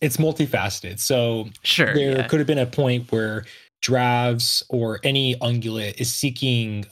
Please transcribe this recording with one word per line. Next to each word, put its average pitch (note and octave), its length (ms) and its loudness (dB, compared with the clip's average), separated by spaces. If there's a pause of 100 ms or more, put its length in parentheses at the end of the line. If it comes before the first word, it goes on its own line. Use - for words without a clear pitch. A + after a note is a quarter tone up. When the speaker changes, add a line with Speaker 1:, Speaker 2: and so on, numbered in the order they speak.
Speaker 1:
it's D3 160 0
multifaceted. A2+ 800 0
So A#2 500 0 (140)
Speaker 2:
Sure, A#2+ 320 2
Speaker 1:
there C#3 240 2
Speaker 2:
yeah. B2 100 0
Speaker 1:
could D#3 120 2
have C#3+ 60 0
been D3 120 2
a B2+ 80 2
point B2 440 0
where A2 360 -2 (360)
giraffes B2 880 2
or A2+ 360 -2
any C3+ 320 2
ungulate A2+ 640 -2
is A#2+ 120 -2
seeking, A#2 800 -2